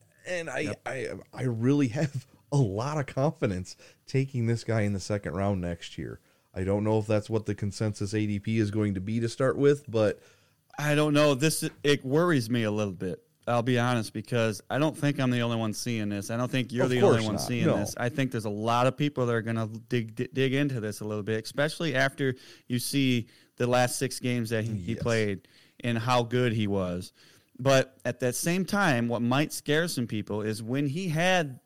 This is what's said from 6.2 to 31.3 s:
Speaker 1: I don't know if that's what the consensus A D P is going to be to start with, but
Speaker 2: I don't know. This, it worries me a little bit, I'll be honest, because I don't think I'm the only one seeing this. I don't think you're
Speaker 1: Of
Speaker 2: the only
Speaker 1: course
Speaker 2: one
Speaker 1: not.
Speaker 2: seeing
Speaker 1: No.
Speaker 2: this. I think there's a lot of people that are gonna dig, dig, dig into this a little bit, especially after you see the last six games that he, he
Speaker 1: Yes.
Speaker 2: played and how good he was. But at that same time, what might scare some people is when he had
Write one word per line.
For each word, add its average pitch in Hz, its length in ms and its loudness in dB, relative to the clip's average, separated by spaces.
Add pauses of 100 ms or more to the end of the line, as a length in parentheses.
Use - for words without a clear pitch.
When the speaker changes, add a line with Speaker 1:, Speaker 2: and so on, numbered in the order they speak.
Speaker 1:
I 92 100 -4
don't 101 200 2
know 110 140 2
if 104 80 -2
that's 107 240 0
what 110 160 -2
the 107 80 -2
consensus 104 600 -4
A 107 120 0
D 104 120 -2
P 110 200 0
is 107 120 2
going 107 240 0
to 92 60 -4
be 107 200 -2
to 117 100 0
start 131 260 0
with, 143 340 4
but 107 300 2 (580)
Speaker 2:
I 147 180 0
don't 151 180 4
know. 147 200 6
This, 147 340 0 (160)
it 143 200 2
worries 139 460 2
me 120 140 0
a 107 60 0
little 104 220 0
bit, 90 300 -6 (240)
I'll 120 160 2
be 123 160 2
honest, 120 340 0
because 110 560 -2
I 120 100 -2
don't 151 180 0
think 143 240 0
I'm 127 100 2
the 123 120 0
only 117 140 0
one 110 160 -2
seeing 110 360 -4
this. 101 220 -6
I 113 60 -4
don't 120 140 -2
think 127 220 -2
you're 123 140 2
Speaker 1:
Of 123 40 0
Speaker 2:
the 123 100 2
only 147 180 8
Speaker 1:
course 113 80 0
Speaker 2:
one 110 100 0
Speaker 1:
not. - 60 -2
Speaker 2:
seeing 123 240 0
Speaker 1:
No. 120 100 4
Speaker 2:
this. 101 200 -4
I 120 120 -2
think 131 240 -2
there's 110 120 -4
a 110 60 -4
lot 117 380 2
of 127 80 0
people 143 300 0
that 120 60 2
are 117 100 2
gonna 113 260 -2 (200)
dig, 113 280 -2
dig, - 180 -6
dig 131 180 2
into 135 280 0
this 104 180 -6
a 107 60 -10
little 107 180 -4
bit, 110 220 -2
especially 156 500 -2
after 135 400 0 (320)
you 120 140 -2
see 127 480 0 (280)
the 123 120 0
last 123 320 2
six 127 180 -4
games 120 320 -2
that 110 140 0
he, 113 100 -4
he 98 200 -4
Speaker 1:
Yes. - 80 -6
Speaker 2:
played 110 440 0 (340)
and 120 160 -2
how 120 280 2
good 120 300 0
he 110 120 0
was. 90 460 -4 (440)
But 135 480 4
at 123 140 -4
that 123 160 0
same 180 300 0
time, 165 420 2
what 120 160 -2
might 131 300 2
scare 156 340 0
some 127 220 -4
people 107 340 -4
is 107 180 -4
when 131 280 -2
he 175 220 -4
had 160 560 0